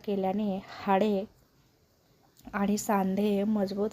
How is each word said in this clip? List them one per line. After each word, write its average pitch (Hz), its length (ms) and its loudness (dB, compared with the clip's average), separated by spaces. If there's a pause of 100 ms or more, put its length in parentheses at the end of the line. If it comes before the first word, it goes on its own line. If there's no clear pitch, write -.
केल्याने 196 540 -2 (240)
हाडे 196 420 2 (1300)
आणि 202 240 0
सांधे 202 680 2
मजबूत 202 500 0